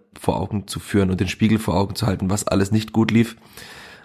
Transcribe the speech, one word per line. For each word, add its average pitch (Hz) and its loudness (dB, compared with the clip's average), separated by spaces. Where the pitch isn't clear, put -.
vor - -2
Augen 98 -6
zu - -10
führen 98 0
und 92 0
den 98 0
Spiegel 107 2
vor 98 -2
Augen 98 0
zu - -4
halten, 98 -2
was 101 -2
alles 98 0
nicht 110 0
gut 113 2
lief. 113 2